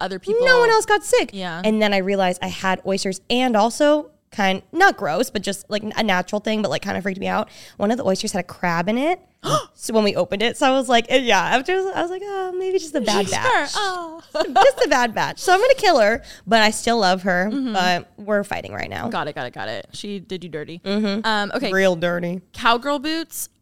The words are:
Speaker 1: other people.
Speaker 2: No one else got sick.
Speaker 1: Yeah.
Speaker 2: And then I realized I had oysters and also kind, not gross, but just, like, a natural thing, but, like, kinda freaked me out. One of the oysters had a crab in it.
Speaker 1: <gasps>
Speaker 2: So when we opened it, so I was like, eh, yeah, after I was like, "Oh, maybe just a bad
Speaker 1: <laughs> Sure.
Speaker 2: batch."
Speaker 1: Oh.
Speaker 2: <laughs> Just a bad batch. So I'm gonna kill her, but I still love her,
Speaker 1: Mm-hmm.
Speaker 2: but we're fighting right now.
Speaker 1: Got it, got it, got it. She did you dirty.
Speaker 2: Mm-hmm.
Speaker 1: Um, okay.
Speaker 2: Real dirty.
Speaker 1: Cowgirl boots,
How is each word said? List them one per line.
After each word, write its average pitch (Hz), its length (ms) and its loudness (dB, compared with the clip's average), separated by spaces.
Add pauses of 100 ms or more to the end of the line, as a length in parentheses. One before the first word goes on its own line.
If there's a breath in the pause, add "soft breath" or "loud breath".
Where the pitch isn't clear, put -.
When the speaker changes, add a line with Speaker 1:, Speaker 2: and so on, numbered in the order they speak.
Speaker 1:
other 190 180 -6
people. 453 260 0
Speaker 2:
No 508 140 6
one 466 100 6
else 440 160 4
got 415 200 0
sick. 440 280 0
Speaker 1:
Yeah. 180 300 -8
Speaker 2:
And 214 180 2
then 208 120 4
I 196 40 4
realized 190 440 0
I 190 60 -2
had 185 380 -2
oysters 190 440 -4
and 247 260 2
also 294 540 2 (220)
kind, 190 300 0 (100)
not 370 260 4
gross, 185 320 -2
but 202 120 -6
just, - 280 -8
like, 208 140 -4 (120)
a 220 80 0
natural 196 380 0
thing, 220 200 -2
but, 202 100 -2
like, 151 100 -4
kinda 190 200 -6
freaked 196 180 -6
me 185 80 -6
out. 185 220 -2 (280 loud breath)
One 208 140 0
of 240 60 0
the - 80 -6
oysters 190 260 0
had 190 80 -4
a 170 80 -6
crab 175 420 -2
in 226 80 0
it. 330 220 0 (240)
Speaker 1:
<gasps> 587 160 0 (140)
Speaker 2:
So - 220 -6
when 220 80 4
we 202 120 0
opened 196 280 -2
it, 233 140 -2
so 277 100 4
I 262 100 6
was 254 100 0
like, 233 220 2
eh, 262 80 4
yeah, 226 240 4
after 240 320 0
I 381 300 -2
was 349 80 -4
like, 370 120 -8
"Oh, 381 320 -6
maybe 370 220 -2
just 320 160 -6
a 285 80 -2
bad 202 260 0
Speaker 1:
<laughs> - 20 -6
Sure. 190 120 -2
Speaker 2:
batch." 370 340 2
Speaker 1:
Oh. 349 520 -6
Speaker 2:
<laughs> - 60 -12
Just 381 520 4
a - 20 4
bad 247 280 2
batch. 156 240 -4
So - 120 0
I'm 370 80 6
gonna 523 140 4
kill 349 260 4
her, 214 220 2 (240 loud breath)
but 220 160 4
I 214 80 6
still 233 300 0
love 185 240 2
her, 185 280 0
Speaker 1:
Mm-hmm. 262 220 -4
Speaker 2:
but 180 440 0
we're 208 260 -2
fighting - 300 -8
right - 180 -6
now. 98 180 -6
Speaker 1:
Got 165 180 -6
it, 147 60 -8
got 131 140 -8
it, 120 60 -14
got 101 140 -10
it. 110 260 -10
She 202 260 -10
did 175 240 -12
you 180 80 -14
dirty. 156 340 -12
Speaker 2:
Mm-hmm. 208 400 -2
Speaker 1:
Um, 208 300 -2
okay. 240 180 -4
Speaker 2:
Real 190 220 4
dirty. 175 460 -4 (120)
Speaker 1:
Cowgirl 247 460 0
boots, 320 500 -6 (120)